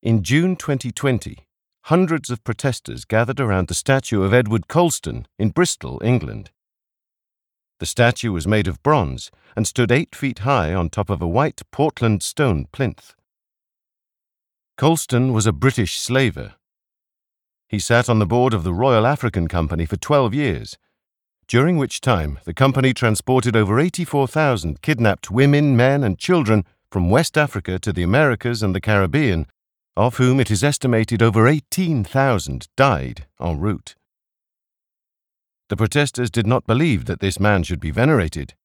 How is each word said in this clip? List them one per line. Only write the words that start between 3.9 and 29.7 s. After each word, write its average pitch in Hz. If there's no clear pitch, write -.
of 98
Edward 110
Colston 143
in 107
Bristol, 64
England. 90
The 78
statue 117
was 80
made 104
of 90
bronze 107
and 110
stood 120
eight 147
feet 135
high 101
on 87
top 101
of 85
a 85
white 127
Portland 117
stone 101
plinth. -
Colston 131
was 110
a 110
British 95
slaver. 117
He 104
sat 120
on 113
the 101
board 120
of 87
the 90
Royal 113
African 113
Company 82
for 92
twelve 135
years, 117
during 156
which 139
time 78
the 85
company 131
transported 120
over 107
eighty-four 147
thousand 110
kidnapped 113
women, 143
men, 135
and 101
children 110
from 90
West 143
Africa 101
to 101
the 87
Americas 120
and 95
the 95
Caribbean, 98